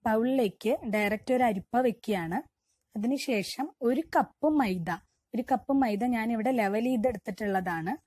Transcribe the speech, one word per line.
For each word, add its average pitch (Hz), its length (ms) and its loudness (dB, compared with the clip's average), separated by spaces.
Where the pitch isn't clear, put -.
ബൗളിലേക്ക് 233 720 0
ഡയറക്റ്റ് 214 400 0
ഒരു 254 80 4
അരിപ്പ 233 380 0
വെക്കുകയാണ്. 220 600 -2
അതിനുശേഷം 254 720 -2
ഒരു 247 200 2
കപ്പ് 285 320 0
മൈദ, 202 420 0
ഒരു 240 180 -2
കപ്പ് 262 200 -2
മൈദ 233 320 2
ഞാനിവിടെ 233 460 0
ലെവൽ 220 340 2
ചെയ്തെടുത്തിട്ടുള്ളതാണ്. 202 1120 -2